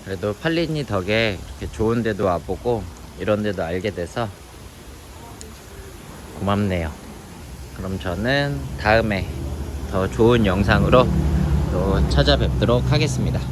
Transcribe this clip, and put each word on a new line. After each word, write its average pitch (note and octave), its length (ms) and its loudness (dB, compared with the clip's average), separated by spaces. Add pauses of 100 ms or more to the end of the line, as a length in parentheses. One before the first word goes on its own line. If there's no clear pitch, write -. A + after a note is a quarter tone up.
그래도 G2 300 -4
팔린이 D#3+ 500 0
덕에 G#2 560 0
이렇게 - 320 -10
좋은 A2+ 300 2
데도 G#2 220 0
와보고 F#2+ 580 0 (380)
이런 G#2+ 220 2
데도 G2 200 -2
알게 F2+ 300 -2
돼서 F2 360 -4 (2000)
고맙네요. G2 520 0 (840)
그럼 F#2 220 -6
저는 C3+ 600 0 (180)
다음에 G#2+ 500 2 (640)
더 F#2+ 200 0
좋은 A#2 340 6
영상으로 G2+ 640 6 (640)
또 F#2+ 400 2
찾아뵙도록 B2+ 800 2
하겠습니다. C3 500 2 (120)